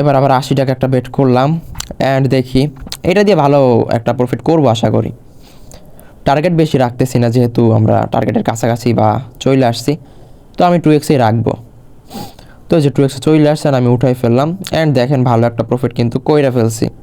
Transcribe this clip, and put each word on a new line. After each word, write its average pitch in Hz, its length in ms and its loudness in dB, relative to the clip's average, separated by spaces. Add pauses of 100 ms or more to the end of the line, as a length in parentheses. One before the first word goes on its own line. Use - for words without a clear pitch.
এবার 143 180 2
আবার 135 200 2
আশি 135 200 -4
টাকা 131 160 0
একটা 135 180 -2
বেট 127 140 -2 (100)
করলাম 131 320 2 (640)
and 135 120 0 (120)
দেখি, 127 260 0 (480)
এটা 190 160 2
দিয়ে 196 180 4
ভালো 143 160 4 (380)
একটা 117 220 -2
প্রফিট 123 300 -4
করবো 156 260 2
আশা 117 200 -2
করি। 110 160 -2 (1160)
টার্গেট 151 340 0
বেশি 151 140 0 (100)
রাখতেছি 127 380 -2
না, 120 120 2
যেহেতু 123 260 0 (160)
আমরা 110 180 2 (180)
টার্গেটের 123 360 -2
কাছাকাছি 117 400 -2 (100)
বা 107 100 2 (340)
চলে 131 280 2
আসছি, 117 200 -4 (680)
তো - 100 0
আমি 175 160 2
টু 151 140 2
এক্স 135 160 -6
এই 147 120 2
রাখবো। 110 280 0 (1120)
তো - 100 -2
এই 160 80 2
যে 143 100 0
টু - 100 0
এক্স 135 120 -4
এ - 80 -12
চলে 156 280 4
আসছে 151 160 -4
and 139 100 2
আমি 123 160 2
উঠাই 123 260 0
ফেললাম 123 280 0 (300)
and 160 100 0 (100)
দেখেন 127 200 0 (100)
ভালো 117 200 2
একটা 113 200 -4
প্রফিট 123 300 -2
কিন্তু 117 180 -2 (100)
কইরা 147 300 2
ফেলছি। 113 300 0 (140)